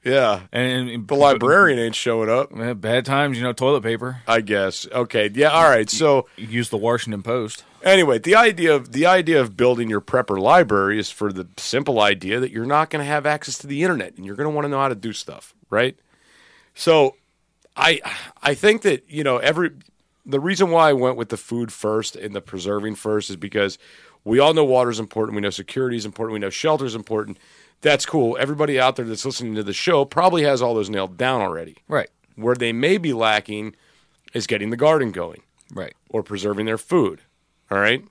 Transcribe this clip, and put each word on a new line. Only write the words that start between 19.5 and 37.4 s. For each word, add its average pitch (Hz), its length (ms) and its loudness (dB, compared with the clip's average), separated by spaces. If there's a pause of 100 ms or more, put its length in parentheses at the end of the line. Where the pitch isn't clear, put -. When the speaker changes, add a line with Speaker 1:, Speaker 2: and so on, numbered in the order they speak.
Speaker 1:
the 139 140 -2
reason 180 300 0
why 165 200 6
I - 20 4
went 127 240 0
with 117 140 -8
the 110 80 -6
food 117 340 -6
first 107 420 -4
and 101 220 -14
the 98 60 -8
preserving 101 540 -6
first 107 340 -4
is 98 60 -10
because 98 420 -4 (440)
we 113 160 0
all 147 140 6
know 156 120 4
water's 123 360 2
important, 110 340 -6
we 104 60 -4
know 101 100 -2
security 120 460 -6
is 107 80 -6
important, 110 300 -8
we 107 40 -6
know 98 120 -6
shelter's 139 440 -2
important. 107 440 -6 (420)
That's 147 240 2
cool. 123 340 0
Everybody 147 400 -2
out 127 180 2
there 123 100 -8
that's 110 180 -10
listening 123 300 -8
to 107 80 -4
the 101 100 -6
show 147 320 0
probably 170 380 2
has 139 180 2
all 120 140 0
those 104 160 -2
nailed 95 260 -6
down 127 240 0
already. 82 380 -6 (100)
Speaker 2:
Right. 147 220 -4 (260)
Speaker 1:
Where 117 180 0
they 117 200 -2
may 156 240 2
be 160 160 -2
lacking 107 600 -2 (600)
is 113 120 -4
getting 104 220 -4
the 117 80 -4
garden 143 340 2
going. 85 300 -10 (320)
Speaker 2:
Right. 95 220 -12 (160)
Speaker 1:
Or 110 120 -4
preserving 104 440 -4
their 110 120 -2
food. 123 440 0 (480)